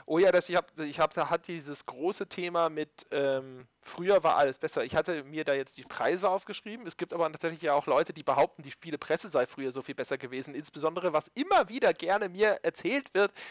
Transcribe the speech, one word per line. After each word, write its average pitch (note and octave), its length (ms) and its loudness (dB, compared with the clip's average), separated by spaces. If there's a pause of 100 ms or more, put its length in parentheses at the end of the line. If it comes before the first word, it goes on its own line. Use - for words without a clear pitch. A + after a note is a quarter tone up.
Oh E3 140 2
ja, F#3 120 8
das, F3 180 4
ich F3 60 -2
hab, - 240 -2
ich C#3+ 200 -6
hab, D#3 160 2
da D3+ 140 0
hat E3 180 -2
dieses D3 400 -10
große D3 420 -4
Thema F3 400 -2
mit, D3+ 420 -8
ähm, C3+ 560 -2 (140)
früher F3+ 420 4
war E3 140 4
alles C#3 220 2
besser. C3+ 260 -2
Ich C3 100 -8
hatte D#3 280 0
mir D#3 200 -8
da C#3+ 120 0
jetzt C3+ 220 -6
die B2+ 60 -20
Preise F3+ 460 0
aufgeschrieben. G#3 580 -6
Es D#3+ 80 -12
gibt - 160 -6
aber E3+ 200 0
tatsächlich D#3+ 320 -6
ja D3 100 2
auch C#3+ 140 0
Leute, D3 260 4
die D3+ 100 -16
behaupten, C#3+ 380 2
die C#3 100 -16
Spielepresse D#3+ 580 -6
sei C3+ 180 2
früher C3+ 260 -6
so C3+ 80 -6
viel C3+ 140 -12
besser C3+ 240 -4
gewesen. C3 360 -10
Insbesondere, D#3 560 -2
was D3+ 180 0
immer D#4 380 2
wieder A3 260 2
gerne F#3+ 360 -2
mir G3+ 340 2
erzählt A3 500 -2
wird, G3 200 4 (180)